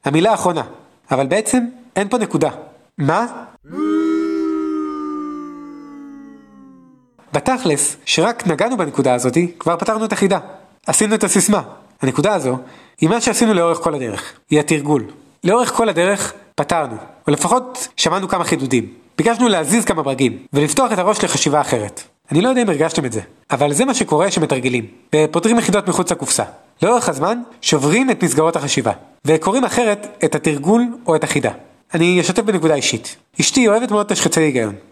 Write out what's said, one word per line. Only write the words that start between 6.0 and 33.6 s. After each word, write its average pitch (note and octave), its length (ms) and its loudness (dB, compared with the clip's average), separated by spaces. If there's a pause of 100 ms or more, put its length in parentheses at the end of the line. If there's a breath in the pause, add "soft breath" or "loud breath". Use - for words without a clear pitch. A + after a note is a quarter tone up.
בתכלס, F3 720 0
שרק A3 420 0
נגענו G3+ 300 0
בנקודה C3+ 360 0
הזאת, B2 240 0 (220)
כבר E3+ 180 0
פתרנו G#3+ 280 -2
את G#3+ 80 -2
החידה. F#3+ 260 2 (480)
עשינו G#3+ 280 2
את G#3+ 80 0
הסיסמה. G3 380 2 (400)
הנקודה C#3+ 320 0
הזו C3+ 240 0 (440 loud breath)
היא D#3+ 80 4
מה A3+ 120 2
שעשינו A3+ 320 2
לאורך E3+ 240 2
כל D#3+ 180 -2
הדרך. A#2 380 -8 (160)
היא D3+ 100 4
התרגול. D3 440 0 (400)
לאורך A3+ 300 2
כל A3+ 160 2
הדרך F#3+ 440 0 (220)
פתרנו, D3 400 -2 (320)
או D3+ 60 2
לפחות B3+ 640 -2
שמענו F3+ 320 0
כמה F3+ 160 0
חידודים. B2+ 500 -2 (240)
ביקשנו F#3 300 2
להזיז F#3 380 2
כמה D#3+ 180 -2
ברגים, C3 340 0 (160)
ולפתוח D3+ 380 2
את F#3+ 80 0
הראש G3 240 0
לחשיבה D3+ 380 0
אחרת. G#2+ 400 -4 (300)
אני D3 100 4
לא B3 80 2
יודע B3+ 120 2
אם G#3+ 80 2
הרגשתם D#3 360 0
את A#2+ 60 -4
זה, G#2+ 100 -4 (300)
אבל D3 220 0
זה A3+ 120 2
מה C#3+ 80 0
שקורה F3+ 380 2
שמתרגלים, B2+ 540 0 (300)
ופותרים E3 420 2
יחידות G3+ 300 0
מחוץ F3+ 240 0
לקופסה. C3 320 -2 (380)
לאורך A3+ 280 2
הזמן, F3 320 -2 (200)
שוברים E3 500 2
את - 120 0
מסגרות D#3 320 2
החשיבה, C3+ 360 -2 (340)
וקוראים F#3 400 2
אחרת G#3 420 0 (180)
את D3+ 100 0
התרגול D#3 480 2 (240)
או D#3+ 80 4
את D3+ 80 0
החידה. B2+ 280 -2 (420)
אני F3 280 4
אשתף F3+ 220 0
בנקודה D#3+ 320 2
אישית. - 400 -4 (260)
אשתי B3 260 4